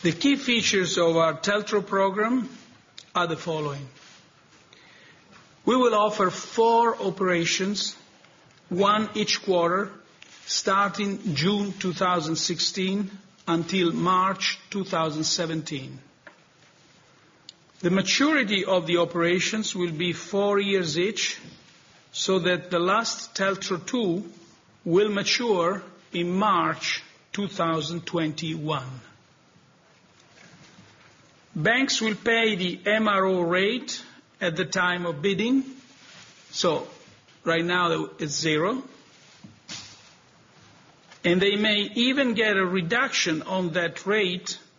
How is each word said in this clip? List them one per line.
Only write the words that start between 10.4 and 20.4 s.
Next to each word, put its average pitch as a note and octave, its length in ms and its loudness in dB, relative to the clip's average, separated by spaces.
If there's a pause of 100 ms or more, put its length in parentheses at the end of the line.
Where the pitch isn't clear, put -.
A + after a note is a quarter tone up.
starting G3 920 0
June G3+ 380 0
two F#3 200 -4
thousand E3+ 440 0
sixteen F#3+ 760 -2 (360)
until E3+ 440 0
March F#3 680 0 (140)
two G3+ 120 -4
thousand D#3+ 420 -2
seventeen. D3+ 760 -4 (1800)
The F3+ 100 2
maturity G#3 720 2
of F3+ 220 0
the E3+ 100 2
operations F3 800 0
will F3 160 -2
be E3+ 220 -4
four G3+ 460 0